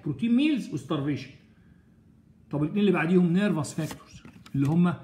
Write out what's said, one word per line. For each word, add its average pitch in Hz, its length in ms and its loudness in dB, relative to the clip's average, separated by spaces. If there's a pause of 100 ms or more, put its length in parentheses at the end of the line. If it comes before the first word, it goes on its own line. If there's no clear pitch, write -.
بروتين 226 320 0
ميلز 285 380 0
وستارفيشن. 143 560 -4 (1200)
طب 147 120 -2
الاتنين 180 180 -2
اللي 202 120 4
بعديهم 170 400 2
نيرفس 180 420 0
فاكتورز، - 480 -10 (320)
اللي 139 140 2
هم 170 340 2